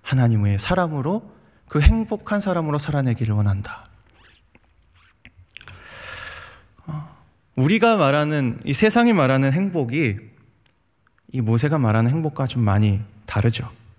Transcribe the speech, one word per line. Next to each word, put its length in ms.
하나님의 580
사람으로, 680
그 140
행복한 580
사람으로 380
살아내기를 560
원한다. 560
어, 320
우리가 420
말하는, 640
이 100
세상이 380
말하는 400
행복이 680
이 100
모세가 360
말하는 340
행복과 360
좀 160
많이 380
다르죠. 440